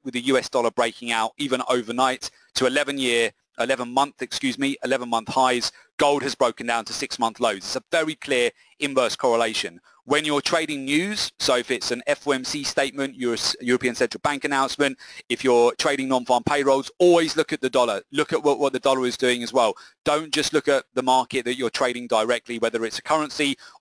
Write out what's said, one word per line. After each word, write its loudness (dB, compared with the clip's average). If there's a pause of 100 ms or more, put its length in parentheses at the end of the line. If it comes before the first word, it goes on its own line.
with -8
the -4
U 2
S -4
dollar 0
breaking -2
out 0
even -2
overnight -2 (240)
to 0
eleven 0
year, 2 (280)
eleven -2
month, 0
excuse -4
me, -2
eleven -2
month -2
highs, 0 (260)
gold 2
has -4
broken 0
down -2
to -14
six-month -4
lows. 0
It's -8
a -6
very 0
clear 0 (280)
inverse 0
correlation. 0 (240)
When 0
you're 0
trading -2
news, -2
so 2
if -2
it's -2
an -4
F -2
O 2
M 0
C -6
statement, -2
your -2
s-, -4
European 0
Central -2
Bank -2
announcement, 0 (300)
if -4
you're 6
trading 0
non-farm 2
payrolls, 2
always 4
look 0
at -6
the 0
dollar. 2 (100)
Look -2
at 2
what, 2
what 0
the -2
dollar 2
is -2
doing 0
as -10
well. 4 (280)
Don't 0
just 0
look 0
at 2 (100)
the -2
market 2
that -4
you're -2
trading -2
directly, 0
whether -2
it's -6
a -12
currency 0 (260)